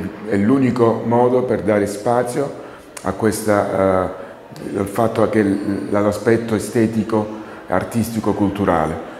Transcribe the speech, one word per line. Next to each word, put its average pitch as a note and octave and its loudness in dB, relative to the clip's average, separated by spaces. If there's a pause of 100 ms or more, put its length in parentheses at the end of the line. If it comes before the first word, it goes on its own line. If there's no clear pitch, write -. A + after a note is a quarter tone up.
(280)
è G#2+ 0
l'unico A2+ 4
modo B2 4
per G#2 0
dare G2+ 2
spazio B2 -2 (500)
a - -2
questa, F#2+ 0 (480)
eh, - -6
al G2 0
fatto A2+ 0
che A2 4
l-, G2 -2
l'aspetto G#2 2
estetico, G#2+ 0 (400)
artistico, G#2 0
culturale. F2 2 (260)